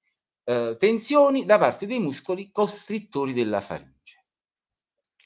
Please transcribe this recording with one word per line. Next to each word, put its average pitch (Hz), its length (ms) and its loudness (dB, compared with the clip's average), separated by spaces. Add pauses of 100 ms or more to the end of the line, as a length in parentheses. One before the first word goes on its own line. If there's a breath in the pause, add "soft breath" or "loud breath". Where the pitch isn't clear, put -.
(440)
eh, 117 340 -2
tensioni 269 680 2
da 208 120 6
parte - 280 2
dei 240 140 -4
muscoli 185 520 -6
costrittori 202 800 -4
della 107 300 -2
faringe. 71 300 -12 (1300)